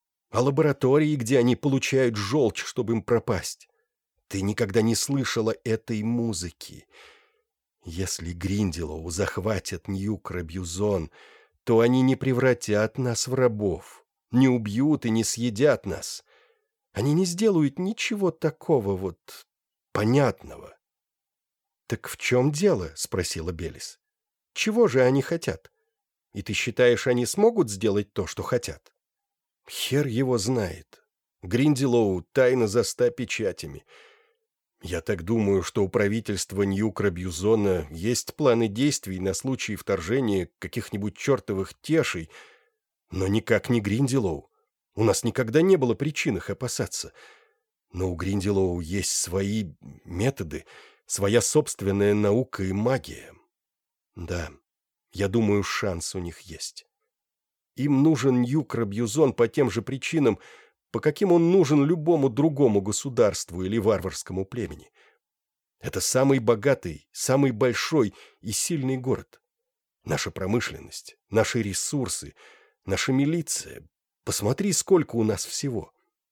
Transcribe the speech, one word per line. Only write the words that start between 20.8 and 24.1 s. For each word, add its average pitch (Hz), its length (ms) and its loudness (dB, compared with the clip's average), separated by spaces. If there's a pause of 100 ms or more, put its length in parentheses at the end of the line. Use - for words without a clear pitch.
«Так - 200 -4
в - 100 -12
чем 127 340 2
дело?» 147 440 0
спросила 90 560 -6
Белис. 80 480 -10 (540)